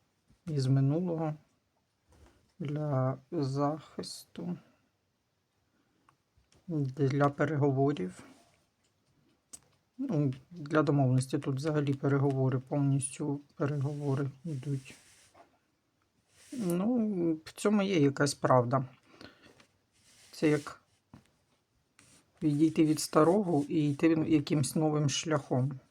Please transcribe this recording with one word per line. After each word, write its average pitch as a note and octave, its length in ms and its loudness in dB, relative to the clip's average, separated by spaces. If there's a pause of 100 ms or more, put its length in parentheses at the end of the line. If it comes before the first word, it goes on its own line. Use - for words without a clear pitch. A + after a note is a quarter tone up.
(480)
із C#3+ 200 -2
минулого D#3 680 0 (1200)
для C#3+ 580 -2 (140)
захисту, D3+ 1300 -6 (2000)
для C#3 600 0
переговорів. C#3+ 960 0 (1700)
Ну, D3+ 360 -2 (180)
для D3+ 320 0
домовленості C3+ 540 2
тут C#3 180 -4
взагалі D3 380 -2
переговори, C3+ 680 0
повністю C#3+ 840 -2 (140)
переговори C#3+ 760 -4 (140)
йдуть. C#3 500 -8 (1600)
Ну, G3 960 -2
в - 60 -18
цьому G#3 300 0
є F#3+ 180 0
якась C#3+ 340 2
правда. C3 520 2 (1500)
Це - 180 0
як - 320 -2 (1600)
відійти D#3 420 2
від D3+ 140 2
старого E3+ 680 4
і D3+ 220 2
йти C#3+ 160 2 (200)
якимсь D3+ 480 2
новим D3+ 340 2
шляхом. C#3 720 -2 (120)